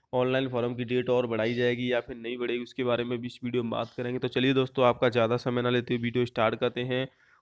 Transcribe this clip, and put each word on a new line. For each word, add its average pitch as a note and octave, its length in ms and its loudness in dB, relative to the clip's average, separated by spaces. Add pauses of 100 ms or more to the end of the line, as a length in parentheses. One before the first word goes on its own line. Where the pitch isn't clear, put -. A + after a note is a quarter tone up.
(140)
ऑनलाइन C3 360 2
फॉर्म A#2+ 260 -2
की B2 80 -4
डेट B2 260 0
और B2 180 2
बढ़ाई A2+ 260 0
जाएगी B2 380 0
या A#2+ 100 0
फिर B2+ 140 -14
नहीं A#2 220 -8
बढ़ेगी, A#2+ 260 -2
उसके B2 200 -6
बारे A#2+ 200 2
में B2 140 -4
भी A#2+ 100 -8
इस - 160 -12
वीडियो B2 200 -2
में A#2 80 -4
बात A#2 260 -4
करेंगे। B2 220 -4
तो B2 80 -2
चलिए B2+ 260 2
दोस्तों, C3 320 2
आपका A#2+ 240 4
ज़्यादा A#2 280 2
समय B2 240 0
ना B2 80 0
लेते B2 240 0
हुए A#2+ 100 -2
वीडियो A#2+ 220 0
स्टार्ट A#2 300 2
करते B2 280 -2
हैं। B2+ 240 -2 (340)